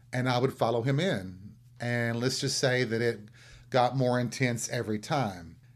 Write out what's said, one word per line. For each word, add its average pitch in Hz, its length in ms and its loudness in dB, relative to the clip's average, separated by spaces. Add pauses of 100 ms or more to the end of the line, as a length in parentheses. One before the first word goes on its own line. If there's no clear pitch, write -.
(120)
and 127 160 4
I 123 100 4
would 123 140 2
follow 117 300 2
him 139 160 2
in. 98 400 -2 (420)
And 117 400 -2
let's 131 200 -2
just 139 180 -4
say 127 260 2
that 113 160 -2
it 117 200 0 (500)
got 123 260 4
more 123 220 2
intense 120 500 -2
every 110 300 -4
time. 95 560 -4 (220)